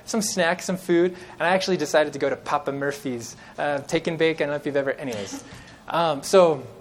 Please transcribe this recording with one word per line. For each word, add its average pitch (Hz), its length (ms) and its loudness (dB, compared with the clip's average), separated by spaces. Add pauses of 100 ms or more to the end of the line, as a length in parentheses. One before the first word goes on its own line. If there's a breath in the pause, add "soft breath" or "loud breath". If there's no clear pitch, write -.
some 220 160 -2
snacks, 180 440 0
some 180 120 -2
food, 180 380 2 (180 loud breath)
and - 80 -8
I 165 80 2
actually 185 280 2
decided 151 360 2
to 143 60 -8
go 139 100 0
to 131 60 0
Papa - 360 -4
Murphy's, 139 640 -6 (220 loud breath)
uh, 147 220 -2
Take 165 280 -2
and 165 100 -2
Bake. 160 200 2
I - 20 -14
don't 147 100 0
know 147 60 -2
if 143 100 -8
you've 143 100 -4
ever, 139 160 2
anyways. 120 520 -8 (440 loud breath)
Um, 156 340 0
so, 160 440 6 (160)